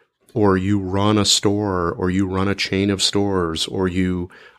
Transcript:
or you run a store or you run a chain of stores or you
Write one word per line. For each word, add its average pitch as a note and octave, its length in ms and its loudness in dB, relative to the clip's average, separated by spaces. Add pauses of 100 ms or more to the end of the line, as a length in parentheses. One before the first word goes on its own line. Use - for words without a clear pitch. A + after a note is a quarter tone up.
(340)
or G2+ 240 4
you G2 200 2
run G2 400 0
a G2+ 80 2
store G2 680 0
or F#2 160 -2
you F#2 180 0
run F#2+ 220 -2
a G2 40 0
chain G2 360 -2
of G2 120 -2
stores F#2 640 0
or F#2+ 200 -2
you F2+ 420 -2 (300)